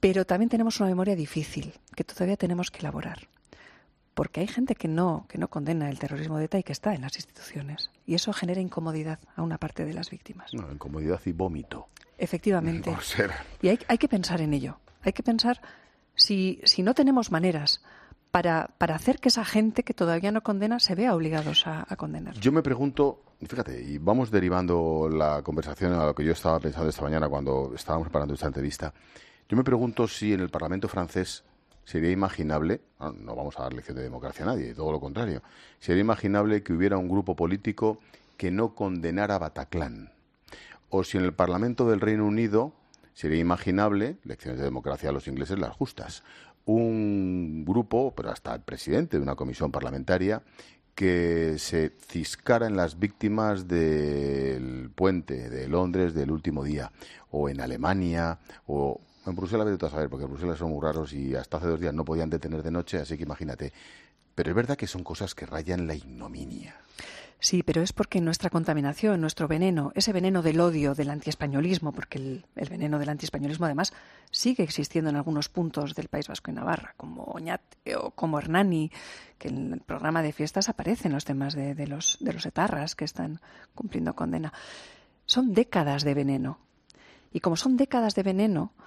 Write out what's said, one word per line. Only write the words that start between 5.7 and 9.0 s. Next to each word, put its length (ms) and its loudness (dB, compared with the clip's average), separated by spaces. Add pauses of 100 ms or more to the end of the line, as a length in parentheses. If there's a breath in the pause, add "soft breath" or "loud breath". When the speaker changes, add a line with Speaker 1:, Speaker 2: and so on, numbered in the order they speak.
Speaker 1:
el 80 -6
terrorismo 400 -4
de 80 -2
eta 120 0
y 40 0
que 100 -6
está 220 -2
en 80 -6
las 140 -8
instituciones. 760 -10 (160)
Y 80 0
eso 180 0
genera 300 -2
incomodidad 560 -4 (180)